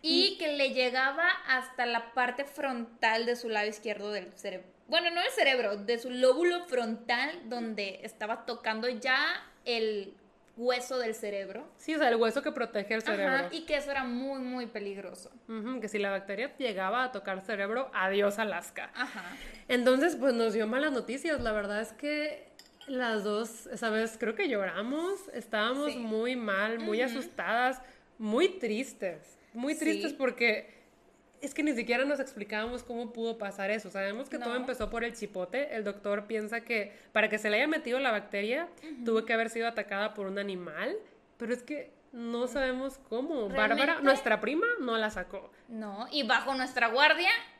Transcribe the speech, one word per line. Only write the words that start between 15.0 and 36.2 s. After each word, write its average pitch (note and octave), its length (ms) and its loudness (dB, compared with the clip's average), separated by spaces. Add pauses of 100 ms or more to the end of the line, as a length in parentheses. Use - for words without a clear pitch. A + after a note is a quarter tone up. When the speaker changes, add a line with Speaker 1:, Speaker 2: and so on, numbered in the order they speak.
Speaker 2:
Ujú, A3+ 320 -6
que G#3+ 80 -6
si G#3 120 -2
la G3+ 120 2
bacteria G3 460 -4
llegaba A3 480 0
a B3 80 -4
tocar F#3+ 280 -6
cerebro, A3 520 -2
adiós G3+ 460 2
Alaska. F#3+ 540 -4
Speaker 1:
Ajá. A#3+ 300 -6 (460)
Speaker 2:
Entonces, C4 480 6
pues, B3+ 160 4
nos A3+ 200 4
dio G#3+ 140 2
malas C#4 240 2
noticias. C#4 480 -2
La A3+ 140 0
verdad G#3 280 -2
es A3+ 120 -8
que D4+ 580 -4 (360)
las A#3+ 360 0
dos, G#3+ 440 -2
esa A3+ 220 -4
vez A3 300 0
creo A3+ 160 -2
que G4 140 0
lloramos. A#3 680 0 (160)
Estábamos B3 600 0
Speaker 1:
Sí. - 40 -6
Speaker 2:
muy A3+ 380 0
mal, A3 440 0
muy A3 220 0
Speaker 1:
Ujú. C4 80 2
Speaker 2:
asustadas, A#3 720 0 (360)
muy A#3 320 4 (100)
tristes. F#3+ 800 -4 (140)
Muy C4+ 220 -2
tristes D#4 360 0
Speaker 1:
Sí. D4 60 -10
Speaker 2:
porque A#3 560 0 (680)
es - 140 -6
que - 80 -4
ni D4+ 120 2
siquiera A#3+ 320 0
nos C#4+ 140 0
explicábamos A3+ 640 -6
cómo A#3 300 -8
pudo A3+ 240 -4
pasar G3 320 -4
eso. G#3 220 -2
Sabemos G3+ 380 -4
que B3 100 -6
todo A#3+ 120 -4
Speaker 1:
No. A#3+ 40 -2
Speaker 2:
empezó B3 340 -4
por A3+ 140 -4
el A#3 100 -4
chipote. G#3 600 -4
El G#3+ 80 -4
doctor G3+ 420 -2